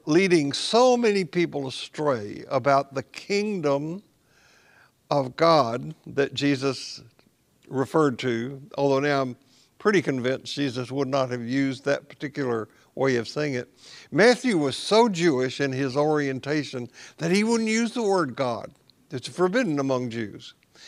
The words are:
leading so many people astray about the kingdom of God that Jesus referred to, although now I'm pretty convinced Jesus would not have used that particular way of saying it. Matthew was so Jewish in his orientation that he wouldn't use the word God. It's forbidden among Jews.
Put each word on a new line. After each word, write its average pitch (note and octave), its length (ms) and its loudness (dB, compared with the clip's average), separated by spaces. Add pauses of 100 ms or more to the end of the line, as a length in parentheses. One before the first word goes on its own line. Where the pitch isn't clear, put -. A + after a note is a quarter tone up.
leading E3 480 4
so B3 460 4
many G3+ 260 2
people C#3+ 420 -2
astray B2 840 -4
about C#3 420 2
the B2+ 100 -6
kingdom F3+ 1000 -2 (1080)
of C3+ 240 0
God D3 600 4 (120)
that C3+ 280 -2
Jesus C3+ 680 -2 (640)
referred C3+ 520 0
to, C3 420 -4 (160)
although C#3 240 2
now C#3+ 220 0
I'm B2 140 -6 (420)
pretty G3+ 240 2
convinced C3 520 -4
Jesus B2+ 380 -4
would C3+ 160 -2
not C3 220 0
have B2 120 -6
used C3+ 440 -2
that C#3 220 -2
particular B2 600 -6 (260)
way C3 220 0
of A2 100 -2
saying D3 280 -4
it. B2 140 -6 (440)
Matthew G#3+ 460 4
was C#3 180 0
so A3+ 320 4
Jewish D#3 500 0
in C#3 140 -2
his C3 240 -2
orientation C#3 920 -2 (280)
that E3 140 -2
he G3+ 120 4
wouldn't A3+ 280 0
use A3+ 220 0
the A#3+ 100 -4
word F3+ 340 0
God. A#2+ 340 -4 (400)
It's B2+ 160 -8
forbidden F3+ 520 0
among B2+ 320 0
Jews. A2 420 -10 (360)